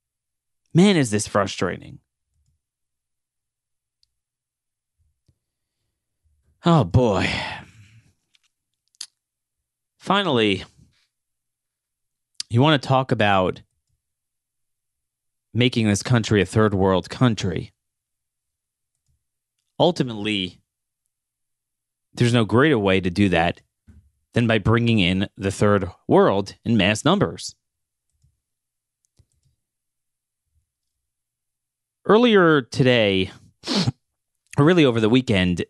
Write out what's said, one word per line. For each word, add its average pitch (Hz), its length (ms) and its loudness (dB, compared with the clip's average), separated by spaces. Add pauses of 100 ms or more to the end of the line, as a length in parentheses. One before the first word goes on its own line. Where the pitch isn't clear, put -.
(760)
Man, 190 220 4
is 123 160 -2
this 104 160 -4
frustrating. 98 720 -6 (4000)
Oh, 165 180 4
boy. 92 460 0 (2750)
Finally, 127 640 -2 (1900)
you 117 100 0
wanna 147 180 2
talk 131 340 -2
about 101 500 0 (1900)
making 117 320 0
this 101 160 0
country 110 400 0
a 85 40 0
third 107 280 0
world 95 340 0
country. 98 640 -4 (2000)
Ultimately, 107 800 -4 (1500)
there's 120 200 0
no 117 100 2
greater 123 340 2
way 95 220 0
to 90 100 -4
do 98 200 0
that 87 320 -2 (680)
than 117 140 -2
by 113 120 0
bringing 113 420 0
in 92 360 0
the 98 140 -4
third 101 400 0 (160)
world 120 480 0 (100)
in 113 120 -2
mass 104 280 0
numbers. 139 520 -4 (4000)
Earlier 190 580 4
today, 110 680 0 (1200)
or 143 80 2
really 170 200 4
over 117 160 0
the 107 80 0
weekend, 95 600 0